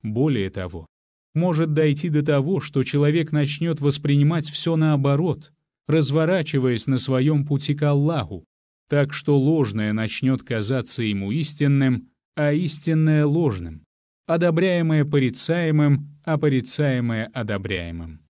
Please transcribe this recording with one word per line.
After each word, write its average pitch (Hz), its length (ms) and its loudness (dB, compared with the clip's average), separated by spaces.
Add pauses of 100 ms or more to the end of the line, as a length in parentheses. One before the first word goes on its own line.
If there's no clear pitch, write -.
Более 113 480 0
того, 87 380 -10 (460)
может 160 400 0
дойти 151 360 0
до 147 140 2
того, 147 360 2
что - 240 -2
человек 151 480 0
начнёт 151 480 -2
воспринимать 143 680 2
всё 165 260 -2
наоборот, 151 760 0 (360)
разворачиваясь 147 1000 0
на 131 100 2
своём 139 480 0
пути 143 300 -2
к 147 80 -4
Аллаху, 143 600 0 (460)
так 143 240 2
что 143 240 0
ложное 117 560 2
начнёт 120 500 -2
казаться 117 600 -4
ему 101 280 -2
истинным, 139 760 0 (260)
а 147 180 0
истинное — 156 720 2
ложным, 101 580 -2 (440)
одобряемое — 170 800 2
порицаемым, 147 1040 0 (140)
а 156 140 -2
порицаемое — 127 960 0
одобряемым. 87 960 -6